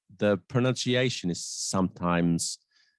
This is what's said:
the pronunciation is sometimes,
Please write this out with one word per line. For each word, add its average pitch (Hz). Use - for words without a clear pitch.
the 104
pronunciation 123
is 82
sometimes, 85